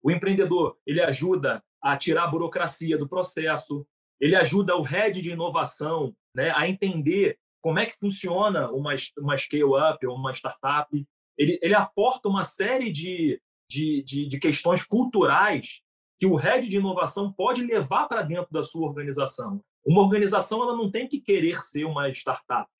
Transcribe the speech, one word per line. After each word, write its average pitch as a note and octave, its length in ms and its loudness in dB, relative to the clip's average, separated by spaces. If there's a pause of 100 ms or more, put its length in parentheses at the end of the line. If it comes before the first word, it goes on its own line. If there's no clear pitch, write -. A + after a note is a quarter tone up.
O C#3+ 80 2
empreendedor, F3+ 640 2 (100)
ele D3+ 140 0
ajuda C#3+ 640 0 (180)
a C#3 160 0
tirar E3 280 0
a E3+ 40 0
burocracia E3 720 -2
do C#3+ 100 -4
processo, D#3 760 -4 (340)
ele D3+ 140 4
ajuda F3+ 420 4
o E3+ 60 0
head F#3 380 0
de E3+ 100 -6
inovação, E3 840 -2 (200)
né, D3+ 200 0
a D3+ 140 0
entender F#3 720 0 (240)
como D#3+ 160 0
é A3 80 2
que A3+ 120 -14
funciona F#3+ 720 0
uma C#3 240 -4
es-, - 220 -4
uma C#3+ 200 0
scale-up D3 720 2
ou B2 100 -4
uma C3 160 -4
startup. C#3+ 560 -4 (500)
Ele, D3 240 2
ele F3 120 4
aporta G#3+ 540 2
uma G3 160 0
série A#3+ 460 0
de, E3 500 -2 (280)
de, D3 340 -2
de, C#3 240 -6
de C#3 120 -6
questões F#3 460 0
culturais F#3+ 960 2 (380)
que F#3 80 2
o F3+ 100 4
head A3 320 2
de G3 80 -2
inovação G3 560 0
pode B3 320 0
levar A3+ 420 0
pra A#3 160 -4
dentro E3+ 280 -6
da D#3 120 -2
sua D#3+ 240 -4
organização. C#3 760 -6 (220)
Uma F3 180 6
organização, G#3 600 2
ela B3 140 -2
não A3 140 -2
tem A#3+ 160 -4
que C#4+ 140 -6
querer E3+ 420 0
ser - 220 -6
uma D3 260 -2
startup B2+ 580 -6 (120)